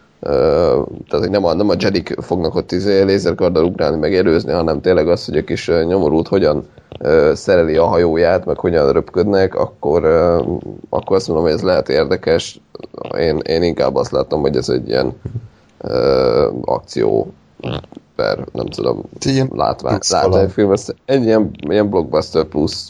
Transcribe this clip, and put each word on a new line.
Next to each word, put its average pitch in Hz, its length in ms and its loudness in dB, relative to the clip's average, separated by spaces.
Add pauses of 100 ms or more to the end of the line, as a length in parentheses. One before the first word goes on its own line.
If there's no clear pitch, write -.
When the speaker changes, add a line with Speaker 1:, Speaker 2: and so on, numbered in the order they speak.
(200)
Speaker 1:
ö, - 100 -6 (800)
tehát, - 160 -2
hogy 92 60 -2
nem 98 140 0
a, 85 100 2
nem 101 140 0
a 95 100 2
Jedik 98 420 -2
fognak 82 340 -2
ott, 85 180 -4
izé, 98 300 2
lézerkarddal 90 600 2
ugrálni, 82 340 0
meg 78 160 0
erőzni, 87 380 2
hanem 80 280 0
tényleg 78 280 2
az, - 160 0
hogy - 120 -4
a 78 80 -2
kis, - 240 -6
ö, 85 160 2
nyomorult 85 440 0
hogyan, 78 400 0 (300)
ö, 76 360 4
szereli 85 420 2
a 82 100 4
hajóját, 85 580 2
meg 76 140 -4
hogyan 78 340 2
röpködnek, 95 640 0
akkor, 78 500 -2
ö, 82 380 2 (460)
akkor - 280 -2
azt 95 120 -2
mondom, 80 160 0
hogy 80 100 2
ez - 80 -4
lehet 90 260 0
érdekes. 80 720 0 (580)
Én, 78 180 0
én 82 260 0
inkább 73 320 0
azt 64 160 -2
látom, 71 300 -2
hogy 71 160 0
ez 64 120 -4
egy 64 200 -2
ilyen, 64 240 0 (640)
ö, 64 720 0 (140)
akció 55 680 -2 (840)
per, 50 220 -2 (140)
nem 57 140 -6
tudom, 53 360 -4 (180)
Speaker 2:
Egy 135 120 -2
ilyen 131 220 0
Speaker 1:
látvány, - 400 -2
Speaker 2:
plusz - 160 -4
valami. 92 240 2
Speaker 1:
látványfilm. 98 380 2
Ez 101 140 -2 (180)
egy 131 200 0
ilyen, 110 260 2 (180)
ilyen 104 220 2
blockbuster 78 540 0
plusz, - 460 -4